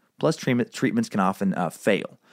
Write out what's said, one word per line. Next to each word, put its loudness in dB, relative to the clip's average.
Plus, 2
treatment, 0
treatments 0
can -2
often, 2
uh, -2
fail. -2